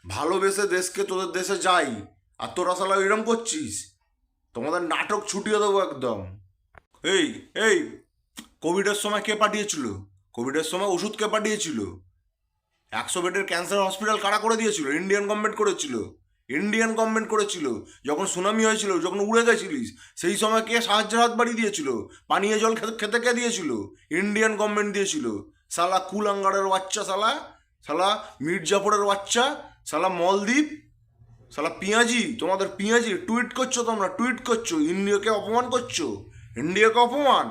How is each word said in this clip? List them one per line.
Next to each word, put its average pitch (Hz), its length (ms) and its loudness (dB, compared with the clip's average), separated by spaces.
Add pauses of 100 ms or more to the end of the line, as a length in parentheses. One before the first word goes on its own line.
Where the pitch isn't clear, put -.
ভালোবেসে 196 600 0
দেশকে 185 380 -2
তোদের 185 280 -4
দেশে 180 260 -2
যাই, 170 320 4 (500)
আর 120 120 -8
তোরা 180 240 0
শালা 190 200 2
এরম 196 280 2
করছিস, 233 480 -2 (800)
তোমাদের 151 300 -4
নাটক 170 440 -2
ছুটিয়ে 208 340 0
দেবো 202 180 2
একদম। 127 380 -4 (880)
এই, 175 200 4 (340)
এই, 208 180 4 (800)
কোভিডের 196 400 0
সময় 208 240 -2
কে 214 120 0
পাঠিয়েছিল? 208 480 0 (480)
কোভিডের 135 340 -2
সময় 190 240 -2
ওষুধ 185 260 -2
কে 214 120 -2
পাঠিয়েছিল? 208 500 -2 (1120)
একশো 120 280 -4
বেডের 180 260 -2
ক্যান্সার 175 400 0
হসপিটাল 214 320 0
কারা 202 200 0
করে 220 180 2
দিয়েছিল? 208 340 0
ইন্ডিয়ান 190 360 0
গভর্নমেন্ট 214 300 -2
করেছিল, 180 380 -2 (560)
ইন্ডিয়ান 214 420 0
গভর্নমেন্ট 220 360 0
করেছিল। 202 380 -2 (380)
যখন 147 220 -2
সুনামি 202 380 0
হয়েছিল, 214 360 2
যখন 180 200 -2
উড়ে 226 220 4
গেছিলিস, 185 460 0 (280)
সেই 196 200 0
সময় 220 260 2
কে 220 180 -2
সাহায্যের 214 420 2
হাত 233 120 4
বাড়িয়ে 233 260 0
দিয়েছিল? 196 280 0 (400)
পানীয় 202 300 2
জল 220 160 4
খেতে, 220 240 -4
খেতে 208 220 -2
কে 240 120 2
দিয়েছিল? 233 380 -2 (420)
ইন্ডিয়ান 208 440 2
গভর্নমেন্ট 208 360 0
দিয়েছিল। 190 340 -2 (440)
শালা 180 300 0
কুলাঙ্গারের 196 680 0
বাচ্চা, 190 360 0
শালা, 196 280 0 (540)
শালা 170 220 2 (320)
মির্জাপুরের 196 640 2
বাচ্চা, 202 400 2 (420)
শালা 165 260 0
মলদ্বীপ, 202 560 2 (840)
শালা 156 260 -2
পেঁয়াজি, 220 440 2 (140)
তোমাদের 190 400 0
পেঁয়াজি। 220 360 2 (120)
টুইট 233 300 -2
করছো 254 300 -2
তোমরা, 220 240 0
টুইট 240 360 -2
করছো, 226 300 -2 (100)
ইন্ডিয়াকে 202 460 0
অপমান 220 400 0
করছো, 240 360 -2 (500)
ইন্ডিয়াকে 196 420 4
অপমান। 240 520 4